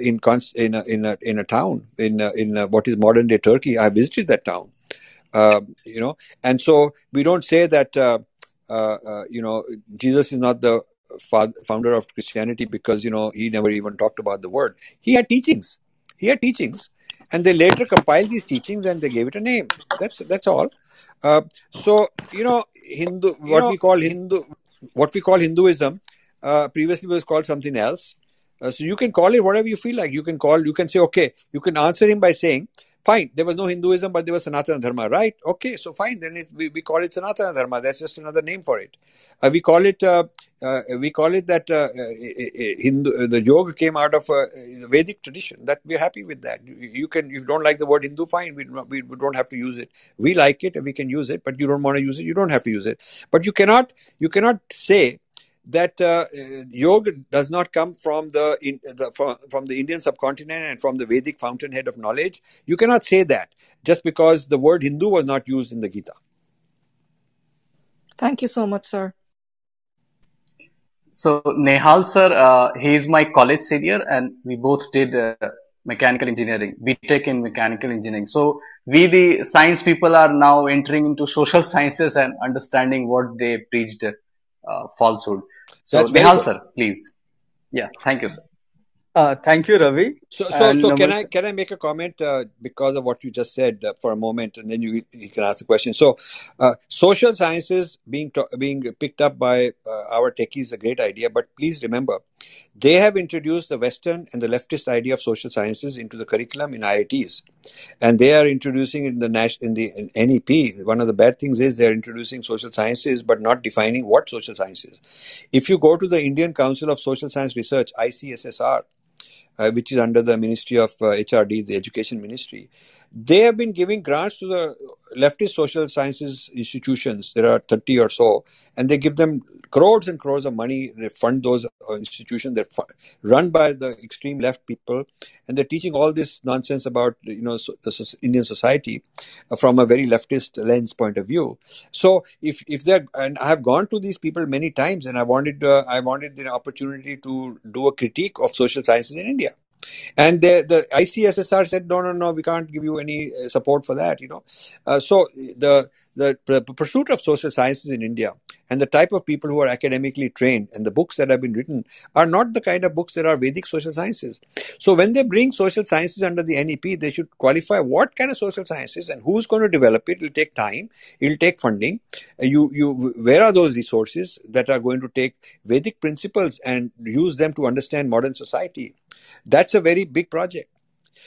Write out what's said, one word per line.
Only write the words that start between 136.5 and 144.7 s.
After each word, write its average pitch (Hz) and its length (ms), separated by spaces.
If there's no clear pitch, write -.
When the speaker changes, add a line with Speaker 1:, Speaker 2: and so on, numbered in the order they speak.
Speaker 1:
about, 120 360
you 110 200
know, 117 140
so, - 280
the 110 80
soc-, - 300
Indian 123 220
society, 120 600
uh, 117 60
from 127 240
a 123 60
very 123 220
leftist 117 540
lens 117 300
point 107 260
of 98 80
view. 156 320
So 185 340
if, 151 260
if 143 160
they're, 170 300
and 139 240
I 135 100
have 151 160
gone 143 240
to 214 120
these 196 180
people 160 280
many 143 260